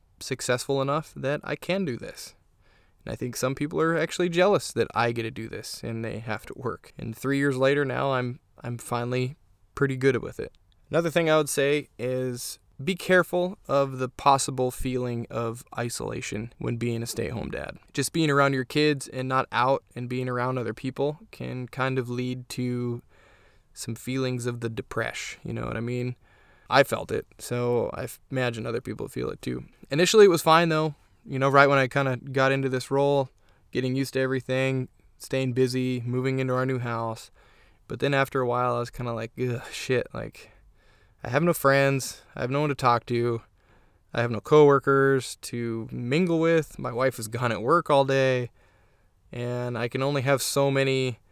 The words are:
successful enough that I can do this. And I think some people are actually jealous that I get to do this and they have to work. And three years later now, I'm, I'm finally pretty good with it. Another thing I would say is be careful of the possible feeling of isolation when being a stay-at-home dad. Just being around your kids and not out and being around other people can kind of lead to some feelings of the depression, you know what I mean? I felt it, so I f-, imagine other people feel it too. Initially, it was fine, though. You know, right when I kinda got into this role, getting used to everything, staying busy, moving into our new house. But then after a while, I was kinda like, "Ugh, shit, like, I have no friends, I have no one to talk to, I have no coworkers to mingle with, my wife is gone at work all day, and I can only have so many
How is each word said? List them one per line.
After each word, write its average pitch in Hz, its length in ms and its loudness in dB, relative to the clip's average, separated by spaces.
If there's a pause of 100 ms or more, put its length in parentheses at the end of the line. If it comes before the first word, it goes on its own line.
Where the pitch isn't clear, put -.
(200)
successful 131 600 -2
enough 139 360 -2
that 139 280 -4
I - 120 -6
can 190 300 -4
do 123 120 -4
this. - 380 -14 (680)
And - 80 -8
I 113 40 -6
think 123 200 -8
some 131 200 -2
people 151 260 -2
are 165 160 2
actually 170 320 -2
jealous 180 440 2
that 117 200 0
I 117 180 2
get 117 120 -4
to 113 80 -8
do 113 180 -10
this - 340 -10
and 113 220 -6
they 110 140 -8
have 113 260 -8
to - 100 -12
work. - 440 -10
And 113 180 -8
three 139 220 -2
years 139 180 0
later 139 260 2
now, 131 300 -2
I'm, 127 260 -4 (240)
I'm 123 140 -6
finally 127 600 -4 (360)
pretty 135 240 0
good 131 240 4
with - 180 -10
it. - 140 -8 (380)
Another 165 180 2
thing 165 220 2
I 156 60 6
would 151 120 2
say 143 480 0
is 127 640 -6 (240)
be 170 100 -2
careful 180 640 2 (100)
of 135 300 0
the 127 120 -2
possible 135 600 2
feeling 123 600 -4
of 117 320 -4 (120)
isolation 117 840 -6
when 120 180 -2
being 117 240 -2
a 117 60 -6
stay-at-home - 420 -4
dad. - 280 -8 (140)
Just - 220 -2
being 160 160 2
around 139 240 4
your 131 120 0
kids 147 420 2
and 127 200 -6
not 131 240 0
out 127 320 2 (120)
and 123 120 -8
being 127 220 -4
around 127 300 -2
other 113 160 -4
people 139 460 -4 (100)
can 123 360 -10
kind 131 300 -2
of 123 100 -2
lead 123 420 -6
to 123 520 -4 (760)
some 117 200 -8
feelings 127 500 -4
of 120 140 -4
the 117 100 -4
depression, - 760 -8
you - 80 -8
know 117 140 -6
what 117 100 -6
I 113 40 -4
mean? 123 360 -4 (540)
I 135 140 6
felt - 280 -4
it, - 140 -4 (140)
so 120 520 0
I - 120 -8
f-, - 160 -12 (100)
imagine 120 380 -4
other 120 140 -4
people 110 260 -8
feel - 240 -6
it - 100 -12
too. 123 240 -6 (240)
Initially, 185 360 8
it 202 40 10
was 165 140 4
fine, 165 260 6
though. 156 240 0 (320)
You 135 140 -4
know, 135 100 4
right 139 160 10
when 139 140 6
I 131 80 2
kinda 135 300 0
got 135 340 2
into 135 180 0
this 127 220 -4
role, 139 400 2 (400)
getting 127 240 -2
used 135 180 -2
to 131 60 0
everything, 131 680 0 (280)
staying 131 360 -2
busy, 127 520 0
moving 127 320 0
into 131 160 0
our 127 140 0
new 131 100 -2
house. 117 540 -6 (560)
But 117 120 -8
then 143 140 0
after 135 280 0
a 123 40 0
while, 123 300 0
I 120 40 -2
was 120 120 -6
kinda 120 200 -6
like, 113 280 -8
"Ugh, 123 320 -2
shit, - 420 -2
like, - 380 -12 (720)
I 120 60 -6
have 131 120 2
no 170 120 4
friends, 139 680 2 (140)
I 143 60 -8
have 127 100 -2
no 139 80 0
one 151 100 0
to 139 60 -2
talk 120 320 2
to, 120 340 -2 (720)
I 117 80 0
have 120 80 -2
no 110 100 -4
coworkers 139 1000 6
to 117 540 -6
mingle 151 480 0
with, 165 380 2
my 123 140 -6
wife 123 260 0
is 110 100 -8
gone 117 240 -2
at 104 120 -2
work 156 260 2
all 139 160 6
day, 131 460 2 (800)
and 123 480 -6
I 120 80 -4
can 131 160 -4
only 143 180 0
have 131 220 2
so 139 260 2
many 135 480 0 (140)